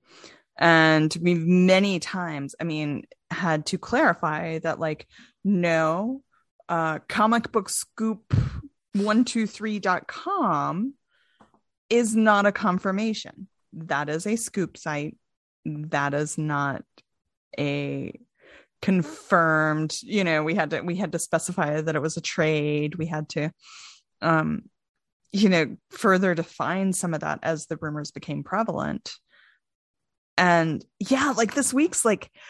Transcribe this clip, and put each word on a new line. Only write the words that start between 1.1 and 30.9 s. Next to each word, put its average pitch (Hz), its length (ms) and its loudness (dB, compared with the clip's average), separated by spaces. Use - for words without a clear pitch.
we've 170 240 2
many 185 540 6
times, 156 600 -6
I - 20 -4
mean, 151 420 -4
had 160 380 -2
to 185 100 -2
clarify 165 840 0
that, 160 200 -4
like, 156 280 -4
no, 175 800 0
uh, 160 300 -2
comic 226 420 2
book 208 180 -2
scoop - 640 -4
one 214 320 4
two 226 200 0
three 208 340 -6
dot 185 280 -2
com 202 840 -2
is 226 260 2
not 214 300 6
a 202 60 6
confirmation. 196 960 -2
That 147 360 -4
is 160 160 -4
a 214 100 0
scoop 208 420 -4
site. 151 400 -6
That 151 480 -2
is 151 240 -4
not 143 460 -2
a 143 600 -4
confirmed, 156 1200 2
you 202 220 -2
know, 156 200 0
we 160 120 0
had 156 160 0
to, 151 100 -2
we 175 140 -4
had 180 160 -4
to 165 80 -4
specify 156 640 -2
that 156 140 -2
it 143 60 0
was 160 160 -4
a 165 40 -6
trade. 151 720 0
We 160 120 -4
had 156 220 -6
to, 151 220 -4
um, 160 420 0
you 202 180 4
know, 165 280 2
further 190 420 4
define 170 600 -2
some 175 200 -4
of 151 80 -6
that 156 220 -4
as 160 240 -4
the 156 100 -8
rumors 151 340 -8
became 143 320 -8
prevalent. - 680 -4
And 170 460 2